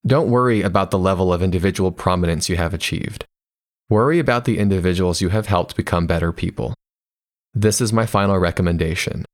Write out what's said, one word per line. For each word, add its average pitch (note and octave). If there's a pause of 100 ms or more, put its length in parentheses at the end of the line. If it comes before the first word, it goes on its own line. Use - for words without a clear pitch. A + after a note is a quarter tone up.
Don't C3
worry A#2+
about G2
the G2
level F#2
of F2
individual F#2
prominence F2
you F2+
have E2+
achieved. - (680)
Worry B2+
about B2
the A2+
individuals F#2
you F#2
have G#2
helped F2+
become E2+
better E2+
people. - (800)
This G#2+
is A2+
my A2+
final G2
recommendation. E2+